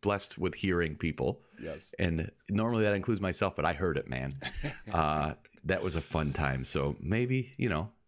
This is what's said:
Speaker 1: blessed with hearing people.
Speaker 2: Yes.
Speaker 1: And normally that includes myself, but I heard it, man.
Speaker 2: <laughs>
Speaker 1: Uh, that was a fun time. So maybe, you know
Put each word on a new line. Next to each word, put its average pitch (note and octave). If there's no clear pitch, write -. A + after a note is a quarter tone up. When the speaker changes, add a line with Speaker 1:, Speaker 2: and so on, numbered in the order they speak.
Speaker 1:
blessed G2+
with -
hearing F2
people. -
Speaker 2:
Yes. D#2
Speaker 1:
And E2+
normally A2
that G#2
includes G2+
myself, F#2+
but D2+
I E2+
heard D#2
it, -
man. C2+
Speaker 2:
<laughs> C#3+
Speaker 1:
Uh, D#2
that E2+
was F2
a E2
fun D2+
time. C2+
So C#2+
maybe, B2
you B2+
know F2+